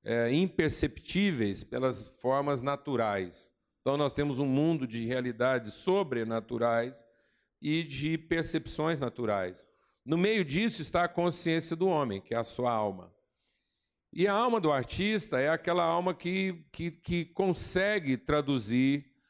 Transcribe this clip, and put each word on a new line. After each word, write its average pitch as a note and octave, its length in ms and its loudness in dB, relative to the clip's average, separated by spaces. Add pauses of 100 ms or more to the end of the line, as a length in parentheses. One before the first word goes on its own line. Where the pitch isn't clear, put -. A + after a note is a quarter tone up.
é, A#2 260 0
imperceptíveis D#3 1300 0
pelas A#2+ 380 -2 (180)
formas C#3 400 0
naturais. A2+ 880 -2 (320)
Então C#3 160 0
nós D3 160 0
temos C#3+ 260 0
um C#3+ 80 0
mundo C#3+ 400 2
de A2+ 200 -6
realidades B2 680 0
sobrenaturais A#2 1200 0 (680)
e D#3+ 220 0
de D#3 360 -2
percepções D#3+ 800 -2
naturais. G#2 680 -2 (380)
No D3+ 140 0
meio G3+ 260 2
disso F3 380 -2
está F3 220 0
a E3+ 40 0
consciência E3 680 -2
do F#3 100 0
homem, C3+ 340 0
que - 140 -6
é - 20 0
a A#2 80 0
sua B2 280 -2
alma. F#2+ 420 -4 (960)
E F3 140 2
a G3+ 60 2
alma A#3 280 2
do D#3 120 4
artista D#3+ 680 0
é C#3 100 2
aquela E3+ 360 0
alma F3 300 2
que, F3+ 580 -4
que, E3+ 180 -6
que E3+ 360 -4
consegue F#3 880 0
traduzir C3+ 920 0 (240)